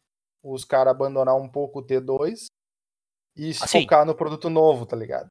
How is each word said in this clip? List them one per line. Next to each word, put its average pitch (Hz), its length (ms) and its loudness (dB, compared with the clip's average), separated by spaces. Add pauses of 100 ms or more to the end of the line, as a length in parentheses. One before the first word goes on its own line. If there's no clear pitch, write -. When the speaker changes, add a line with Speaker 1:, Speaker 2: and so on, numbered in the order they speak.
(440)
Speaker 1:
os 135 200 -10
cara 131 280 4
abandonar 131 440 0
um 135 140 -2
pouco 143 300 -6
o - 20 -8
T 131 180 0
dois 139 460 -4 (920)
e 156 180 -8
se - 100 -8
Speaker 2:
Ah, - 40 -4
sim. 170 140 2
Speaker 1:
focar 151 240 4
no 156 100 -2
produto 156 340 -6
novo, 156 360 2
tá 117 100 -8
ligado? 110 340 -8